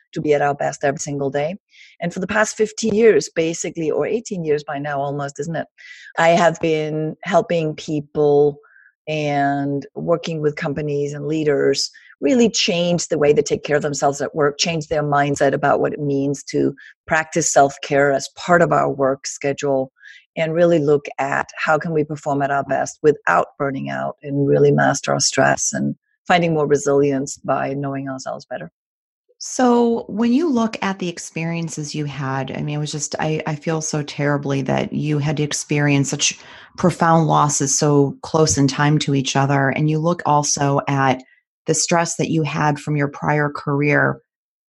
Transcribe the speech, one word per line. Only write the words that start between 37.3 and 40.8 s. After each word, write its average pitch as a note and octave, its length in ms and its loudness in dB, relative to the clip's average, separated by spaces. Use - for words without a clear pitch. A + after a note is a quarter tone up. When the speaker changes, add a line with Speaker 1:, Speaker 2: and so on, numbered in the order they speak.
Speaker 2:
so C#3+ 420 4
close D#3+ 380 2
in C#3 100 4
time D3 300 2
to C#3+ 160 0
each C3+ 220 -2
other. C#3 340 2
And D3+ 180 0
you D#3 100 0
look E3+ 280 0
also D3 640 2